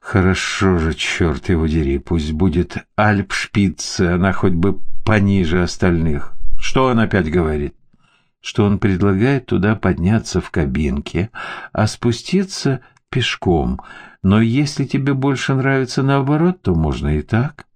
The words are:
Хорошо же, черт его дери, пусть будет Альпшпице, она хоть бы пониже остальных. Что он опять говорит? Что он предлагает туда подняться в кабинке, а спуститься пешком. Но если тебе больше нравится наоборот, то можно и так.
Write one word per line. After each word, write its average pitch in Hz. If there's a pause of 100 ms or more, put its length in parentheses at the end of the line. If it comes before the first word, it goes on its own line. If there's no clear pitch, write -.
Хорошо 92
же, 80
черт -
его 80
дери, 76
пусть 78
будет 82 (100)
Альпшпице, 98
она 92
хоть 92
бы 98 (240)
пониже 98
остальных. 82 (240)
Что -
он 123
опять 98
говорит? 78 (640)
Что -
он 101
предлагает 101
туда 104
подняться 92
в -
кабинке, 71 (420)
а 107
спуститься 139 (280)
пешком. 78 (420)
Но 101
если 135
тебе 139
больше 135
нравится 135
наоборот, 143
то 92
можно 73
и 71
так. -